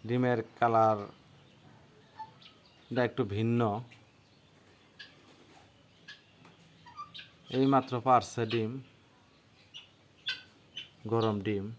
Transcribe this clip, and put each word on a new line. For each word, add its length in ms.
ডিমের 360
কালারটা 420
একটু 160
ভিন্ন। 360
এইমাত্র 500
পারছে 460
ডিম, 260
গরম 340
ডিম। 240